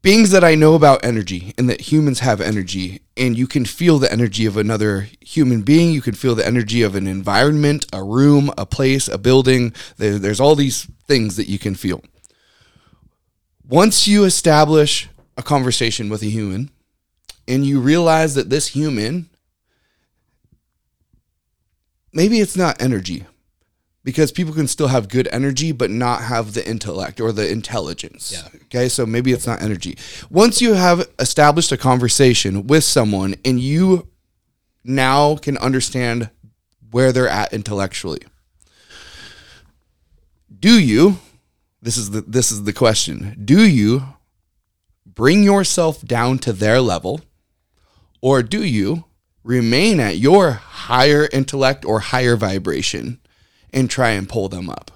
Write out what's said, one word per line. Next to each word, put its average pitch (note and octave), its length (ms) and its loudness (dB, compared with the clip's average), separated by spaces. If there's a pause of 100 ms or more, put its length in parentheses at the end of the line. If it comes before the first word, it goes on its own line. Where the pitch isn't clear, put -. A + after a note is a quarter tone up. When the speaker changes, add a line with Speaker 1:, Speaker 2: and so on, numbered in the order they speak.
Speaker 1:
beings G#3 280 6
that F#3 140 6
I D#3+ 100 6
know D#3 200 6
about C#3+ 300 6
energy G2 540 -4
and B2 100 0
that A#2 120 -4 (120)
humans D3 280 2
have A2+ 200 0
energy, F#2 600 -6 (160)
and B2 200 -2
you B2 100 -2
can B2+ 180 -2
feel D#3+ 340 0
the C3 140 0
energy A2 340 0
of G2+ 100 -2
another G#2 520 -2 (120)
human B2+ 420 0
being. E3 300 4
You C#3+ 100 -2
can A2+ 120 -6
feel B2 200 -2
the G#2+ 120 -2
energy A#2 360 0
of G2 120 0
an F#2+ 120 -4
environment, C3 840 0
a F#2+ 100 -10
room, C#3 560 4
a G#2+ 80 -6
place, C3+ 420 -2
a - 100 -6
building. B2 540 2 (240)
There, G#2 220 -2
there's G2+ 220 -4
all D3 160 6
these C#3 280 -2 (220)
things A2 300 0
that G#2+ 120 -6
you G2 100 -4
can G2 160 -6
feel. - 280 -6 (1700)
Once F3+ 380 4
you G#3 180 4
establish D3+ 840 2 (280)
a B2 60 -12
conversation A#2+ 680 -2
with G#2 140 -8
a G#2+ 80 -6
human G#2+ 400 -6 (800)
and C3 180 0
you C#3 140 0
realize D#3+ 560 2
that B2 140 -2
this D3 180 -2
human, C#3+ 600 -4 (2750)
maybe G#3 280 2
it's F#3+ 160 -2
not F3+ 240 -2
energy, F#2 460 -4 (800)
because C3 260 0
people D#3 240 -6
can D3+ 140 -2
still - 180 -2
have B2 220 0
good B2+ 240 -2
energy C#3 400 -4
but A#2+ 180 -4
not A#2+ 320 -4
have A2+ 320 -6
the A#2 140 -8
intellect G2 520 -8
or A2+ 120 -2
the G2+ 180 -4
intelligence. G2+ 840 -10
Speaker 2:
Yeah. - 340 -18
Speaker 1:
Okay, B2 220 -2
so A#2+ 160 -2
maybe B2 280 -2
it's - 160 -4
not A2+ 120 -6
energy. F2+ 380 -8 (320)
Once A3 320 4
you A3+ 120 4
have F3+ 340 2 (100)
established D3 540 2
a C3 40 -2
conversation A#2+ 920 2
with D3+ 160 4
someone G2 500 0 (100)
and B2+ 140 0
you E3 480 0 (800)
now C3+ 520 2
can C#3+ 220 -6
understand A#2+ 720 -4 (600)
where C3 180 2
they're B2+ 180 0
at G2+ 240 -4
intellectually, G2 680 -8 (2250)
do G#3 240 6
you, D3+ 360 4 (680)
this A2+ 140 -6
is G#2 160 -8
the, G#2+ 100 -6
this A#2+ 300 -2
is G#2 120 -8
the G#2 80 -4
question, G#2 720 -2
do D3+ 240 6
you B2+ 360 2 (1000)
bring D#3+ 380 2
yourself F3+ 640 0
down A#2+ 340 -2
to B2 140 -6
their G#2+ 280 2
level, G2+ 400 -4 (1000)
or C3 220 2
do F#3+ 200 -4
you C3 420 -2 (380)
remain B2+ 560 0
at G2+ 200 -2
your D#3+ 340 4
higher C#3+ 800 0
intellect C3+ 520 -2
or A2 160 -2
higher B2 360 0
vibration F#2 840 -6 (520)
and C3 180 0
try B2 200 0
and G2 180 -4
pull G2 200 -6
them F#2 220 -10
up? - 260 -16